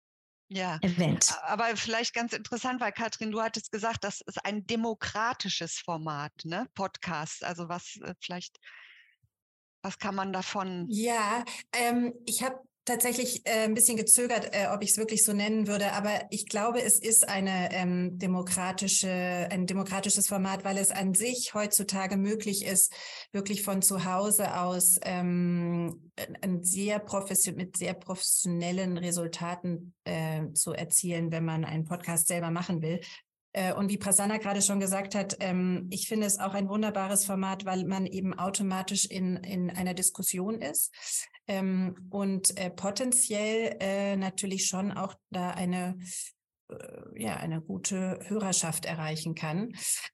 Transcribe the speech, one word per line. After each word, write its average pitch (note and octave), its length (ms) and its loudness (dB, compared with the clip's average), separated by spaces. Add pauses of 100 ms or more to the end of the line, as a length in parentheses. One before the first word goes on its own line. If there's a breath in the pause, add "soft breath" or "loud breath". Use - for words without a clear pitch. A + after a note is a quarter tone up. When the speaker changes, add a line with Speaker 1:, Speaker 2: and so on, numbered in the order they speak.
(500)
Speaker 1:
Ja, F#3 320 -2
Speaker 2:
erwähnt. F3 480 4 (140)
Speaker 1:
a-, D#3+ 100 -6
aber A3+ 220 2
vielleicht A3+ 380 0
ganz A#3 180 0
interessant, B3 480 -2
weil G#3+ 140 0
Katrin, A3 380 -4
du A3 100 0
hattest A3 300 -4
gesagt, A3 340 -2
das - 160 -4
ist - 240 -8
ein G3+ 200 -2
demokratisches A3+ 1120 -2
Format, D#3 540 -4 (140)
ne? F#3 280 -2
Podcast. F3 720 -4
Also E3+ 240 -4
was, F3 340 -8
äh, F#3 200 -8
vielleicht, - 360 -8 (1300 loud breath)
was G3 160 -6
kann G3+ 160 -2
man G3 160 0
davon F#3 580 -2
Speaker 3:
Ja, A3+ 540 2 (300 loud breath)
ähm, A#3+ 400 2 (120)
ich A3+ 180 0
hab B3+ 180 -2 (240)
tatsächlich, B3 600 2
äh, A3 200 4
ein A3 80 4
bisschen A#3 240 6
gezögert, A#3+ 560 4
äh, G3 200 2
ob G#3 80 -2
ich's G3+ 160 4
wirklich A3 280 4
so G#3 80 2
nennen G#3 340 2
würde, G3+ 240 0
aber G#3 380 0
ich - 180 -4
glaube, A3+ 340 0
es G#3 180 6
ist - 280 6
eine, F#3+ 460 2
ähm, F3+ 440 2
demokratische, F#3 920 2 (420)
ein F#3 160 2
demokratisches G3 600 2
Format, F#3+ 360 0
weil G3 140 0
es G3 140 4
an F#3+ 220 0
sich B3 400 0
heutzutage G3+ 600 0
möglich G#3 500 0
ist, - 280 4 (400 loud breath)
wirklich G3 300 -2
von F#3+ 180 0
zu F#3 240 2
Hause G3 520 2
aus, F3+ 460 4
ähm, F3 1120 0
ein, - 260 -8
ein F3+ 220 0
sehr G3+ 360 2
profession-, G3 580 0
mit F3+ 180 -6
sehr F3 180 -2
professionellen F3+ 1040 0
Resultaten, F3 960 -4 (120)
äh, D#3+ 480 -2
zu - 180 0
erzielen, E3 600 0
wenn E3 120 0
man D#3+ 220 0
einen D#3+ 180 -2
Podcast E3+ 440 0
selber E3+ 240 0
machen E3+ 300 -2
will. E3+ 200 -2 (500 loud breath)
Äh, F#3 220 0
und G3 160 0
wie G3+ 80 0
Prasanna G3+ 400 2
gerade G3+ 240 0
schon G3 180 2
gesagt G3 340 0
hat, G3 280 0
ähm, F3+ 500 0
ich F#3+ 160 -4
finde G#3+ 180 2
es G3+ 140 2
auch G3 140 -2
ein G3+ 160 0
wunderbares G3+ 560 0
Format, F#3+ 400 -2
weil F#3 180 0
man F#3+ 220 0
eben F#3+ 280 -2
automatisch F#3+ 720 0
in, F#3 320 -2
in F3+ 340 -2
einer F3+ 220 -2
Diskussion F#3 680 -2
ist, - 320 -2 (540 loud breath)
ähm, F#3+ 480 0 (140)
und, F#3+ 480 2
äh, F#3 120 0
potenziell, G#3+ 1080 2
äh, G3 380 2
natürlich F#3+ 500 0
schon F#3+ 240 0
auch G3 240 -4 (140)
da F3+ 220 -2
eine, F3+ 460 0 (720 loud breath)
äh, - 60 -12 (400)
ja, - 220 -4
eine D#3+ 240 -4
gute F#3 640 -4
Hörerschaft F#3+ 580 0
erreichen D#3+ 480 -4
kann. F3 380 -4 (420 loud breath)